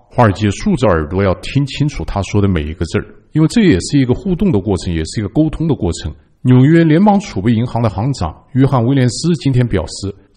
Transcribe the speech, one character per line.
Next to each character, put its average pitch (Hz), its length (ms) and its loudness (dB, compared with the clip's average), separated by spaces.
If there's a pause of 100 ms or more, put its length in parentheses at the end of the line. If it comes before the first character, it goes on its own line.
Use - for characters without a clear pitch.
华 - 140 0
尔 98 100 4
街 104 180 -2
竖 190 260 -2
着 120 100 0
耳 80 220 2
朵 90 120 -4
要 95 220 2
听 139 240 -2
清 143 220 -2
楚 80 160 -8
他 98 180 -4
说 104 180 -2
的 98 60 2
每 87 160 0
一 76 120 -6
个 87 100 -6
字 90 140 -4
儿， - 80 -8 (260)
因 151 100 0
为 156 60 4
这 233 140 0
也 147 180 4
是 - 180 -2
一 135 60 4
个 185 100 0
互 185 220 -4
动 190 160 0
的 101 80 2
过 98 240 -2
程， 90 100 -4
也 80 100 -2
是 - 160 -8
一 - 20 -4
个 98 80 -4
沟 156 200 0
通 160 160 -6
的 151 80 0
过 87 200 -4
程。 78 200 -10 (280)
纽 127 220 6
约 165 200 6
联 165 200 4
邦 202 140 4
储 - 240 -8
备 120 100 2
银 113 140 0
行 117 160 -4
的 113 80 0
行 107 240 -4
长 78 200 -6 (180)
约 131 120 4
翰 131 220 2
威 139 80 2
廉 127 160 2
斯 165 240 -2
今 139 180 -2
天 123 140 2
表 101 200 -2
示， - 280 -10 (220)